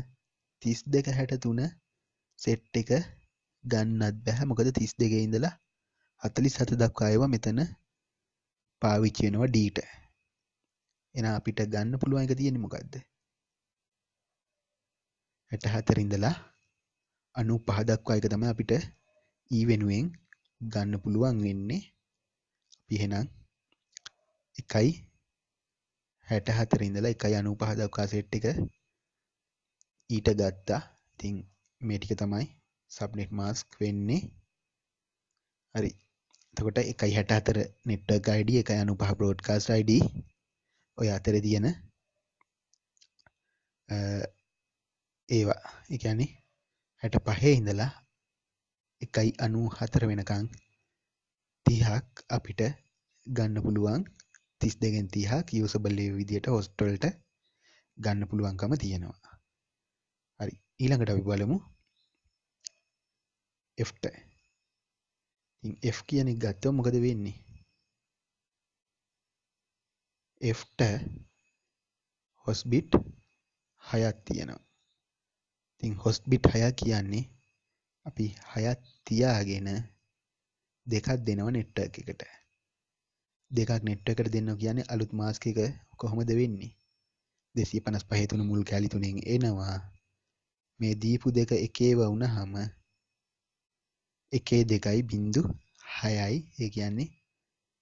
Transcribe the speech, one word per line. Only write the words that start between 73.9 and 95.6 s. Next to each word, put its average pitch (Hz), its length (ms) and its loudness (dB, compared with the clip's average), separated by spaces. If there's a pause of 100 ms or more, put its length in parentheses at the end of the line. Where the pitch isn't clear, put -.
තියෙනවා. 85 400 -10 (1080)
ඉතින් 110 260 -6
හොස් 110 260 2
බිට් 127 260 4
හය 113 140 4 (100)
කියන්නේ 107 540 -2 (800)
අපි 127 200 -4 (200)
හයක් 117 340 -2 (220)
තියාගෙන 104 640 0 (1200)
දෙකක් 110 200 -4 (120)
දෙනවා 107 320 0
නෙට්වර්ක් 107 460 -4
එකට. - 240 -12 (1300)
දෙකක් 117 200 0 (100)
නෙට්වර්ක් 107 380 -2
එකට 113 140 0
දෙනවා 110 280 -2
කියන්නේ 113 280 -2
අලුත් 107 240 -2
මාස්ක් 107 320 -4
එක 113 140 -2 (340)
කොහොමද 117 380 -2
වෙන්නේ? 113 440 -2 (800)
දෙසිය 110 260 0
පනස් 107 240 -4
පහේ 104 220 0
තුන 104 160 -2
මුල් 104 200 0
කෑලි 101 260 0
තුනෙන් 98 360 -4
එනවා. 101 520 0 (1000)
මේ 110 160 0
දීපු 113 360 0
දෙක 120 220 4
එකේව 120 460 4
වුණාම 107 540 0 (1800)
එකේ 120 320 4
දෙකයි 107 400 2
බිංදු 107 380 0 (480)